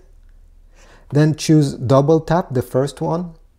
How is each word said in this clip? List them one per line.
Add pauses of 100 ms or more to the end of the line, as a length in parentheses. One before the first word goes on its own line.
(1120)
then
choose
Double
Tap,
the
first
one, (240)